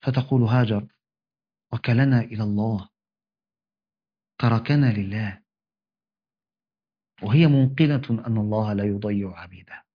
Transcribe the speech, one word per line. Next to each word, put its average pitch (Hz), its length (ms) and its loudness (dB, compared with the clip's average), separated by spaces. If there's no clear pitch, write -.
فتقول 127 420 0
هاجر: 110 440 0
"وكلنا 123 460 2
إلى 110 240 -6
الله، 104 460 -4
تركنا 120 520 2
لله"، 101 480 -6
وهي 139 240 4
موقنة 135 800 2
أن 113 100 -2
الله 107 360 -2
لا 101 100 -2
يضيع 101 560 -4
عبيده. - 540 -20